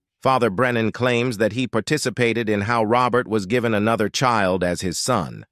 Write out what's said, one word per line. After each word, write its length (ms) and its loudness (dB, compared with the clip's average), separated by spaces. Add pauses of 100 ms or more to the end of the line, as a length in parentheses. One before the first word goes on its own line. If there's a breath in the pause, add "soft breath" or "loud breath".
(220)
Father 280 2
Brennan 420 0
claims 460 0
that 140 2
he 140 -4
participated 840 -2
in 140 2
how 220 0
Robert 440 2
was 160 0
given 300 0
another 340 0
child 560 0
as 160 -2
his 180 -4
son. 540 -4